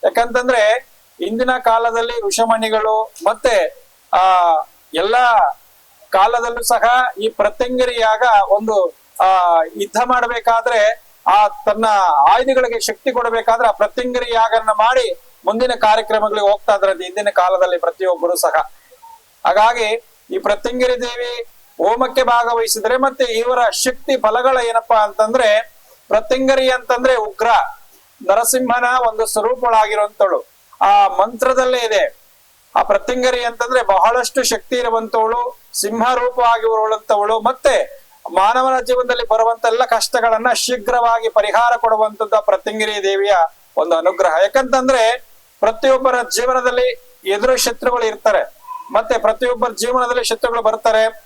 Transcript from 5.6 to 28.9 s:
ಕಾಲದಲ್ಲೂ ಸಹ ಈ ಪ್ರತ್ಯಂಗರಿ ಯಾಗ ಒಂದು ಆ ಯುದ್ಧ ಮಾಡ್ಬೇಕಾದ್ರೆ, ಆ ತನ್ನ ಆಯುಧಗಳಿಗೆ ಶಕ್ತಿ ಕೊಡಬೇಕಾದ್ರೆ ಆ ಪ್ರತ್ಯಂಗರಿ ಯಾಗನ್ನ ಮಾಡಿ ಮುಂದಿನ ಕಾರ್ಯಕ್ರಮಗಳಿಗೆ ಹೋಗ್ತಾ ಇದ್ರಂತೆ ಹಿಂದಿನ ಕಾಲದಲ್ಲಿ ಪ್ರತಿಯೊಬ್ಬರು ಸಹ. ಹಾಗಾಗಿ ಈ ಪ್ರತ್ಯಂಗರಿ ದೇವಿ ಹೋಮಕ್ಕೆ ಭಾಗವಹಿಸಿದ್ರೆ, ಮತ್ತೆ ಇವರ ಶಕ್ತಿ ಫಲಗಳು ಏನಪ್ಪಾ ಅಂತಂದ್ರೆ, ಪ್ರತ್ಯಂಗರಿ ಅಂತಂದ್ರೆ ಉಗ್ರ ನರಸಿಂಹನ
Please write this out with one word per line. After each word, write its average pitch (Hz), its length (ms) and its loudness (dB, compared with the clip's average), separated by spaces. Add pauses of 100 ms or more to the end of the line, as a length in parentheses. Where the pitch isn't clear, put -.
ಕಾಲದಲ್ಲೂ 233 540 0
ಸಹ 240 580 2
ಈ 220 80 -2
ಪ್ರತ್ಯಂಗರಿ 247 680 -2
ಯಾಗ 220 240 0 (280)
ಒಂದು 208 420 0 (280)
ಆ 180 420 4
ಯುದ್ಧ 202 420 -6
ಮಾಡ್ಬೇಕಾದ್ರೆ, 233 1000 0 (240)
ಆ 208 200 4
ತನ್ನ 208 380 -2 (440)
ಆಯುಧಗಳಿಗೆ 247 500 2
ಶಕ್ತಿ - 320 -6
ಕೊಡಬೇಕಾದ್ರೆ 233 560 0
ಆ 214 40 2
ಪ್ರತ್ಯಂಗರಿ 247 640 -4
ಯಾಗನ್ನ 226 360 0
ಮಾಡಿ 220 440 0 (320)
ಮುಂದಿನ 226 260 0
ಕಾರ್ಯಕ್ರಮಗಳಿಗೆ 214 800 0
ಹೋಗ್ತಾ 208 240 0
ಇದ್ರಂತೆ 190 280 -2
ಹಿಂದಿನ 190 260 -4
ಕಾಲದಲ್ಲಿ 180 480 0
ಪ್ರತಿಯೊಬ್ಬರು 175 580 -2
ಸಹ. 156 360 -2 (720)
ಹಾಗಾಗಿ 220 580 0 (320)
ಈ - 20 -2
ಪ್ರತ್ಯಂಗರಿ 247 640 -2
ದೇವಿ 240 420 -8 (340)
ಹೋಮಕ್ಕೆ 254 460 0
ಭಾಗವಹಿಸಿದ್ರೆ, 233 720 0
ಮತ್ತೆ 262 260 0
ಇವರ 240 460 0
ಶಕ್ತಿ - 480 -4
ಫಲಗಳು 247 500 0
ಏನಪ್ಪಾ 233 280 0
ಅಂತಂದ್ರೆ, 220 800 0 (340)
ಪ್ರತ್ಯಂಗರಿ 262 640 0
ಅಂತಂದ್ರೆ 254 460 0
ಉಗ್ರ 220 320 -4 (840)
ನರಸಿಂಹನ 240 540 0 (240)